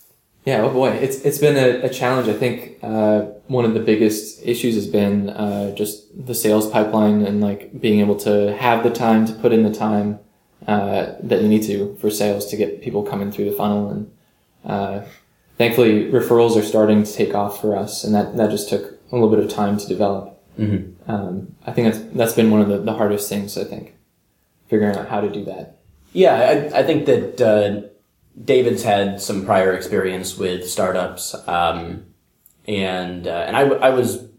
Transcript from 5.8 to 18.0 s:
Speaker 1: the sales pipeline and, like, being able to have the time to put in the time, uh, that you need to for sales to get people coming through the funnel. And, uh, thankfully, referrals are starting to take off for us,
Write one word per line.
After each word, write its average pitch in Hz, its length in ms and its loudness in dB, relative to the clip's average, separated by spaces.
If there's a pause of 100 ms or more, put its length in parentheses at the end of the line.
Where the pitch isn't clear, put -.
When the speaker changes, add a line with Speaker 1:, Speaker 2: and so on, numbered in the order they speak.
Speaker 1:
the 117 80 -6
sales 107 340 2
pipeline 107 560 2
and, 104 160 0
like, 104 400 -4
being 107 180 4
able 101 180 2
to 104 400 2
have 120 260 2
the 117 80 2
time 110 340 2
to 113 80 -4
put 117 180 0
in 110 120 4
the 107 100 2
time, 104 460 -2 (480)
uh, 101 540 -2
that 101 200 0
you 107 60 4
need 107 160 4
to 101 360 -4
for 107 100 -2
sales 104 380 0
to - 80 -8
get 101 260 -4
people 104 220 -4
coming 101 280 -6
through 104 140 -4
the 101 120 -4
funnel. 104 320 -2
And, 104 220 -8 (540)
uh, 98 360 -6 (560)
thankfully, 113 540 4
referrals 117 460 4
are 104 60 2
starting 107 400 4
to - 80 -6
take - 220 -2
off - 260 -4
for 107 160 -2
us, 98 280 -6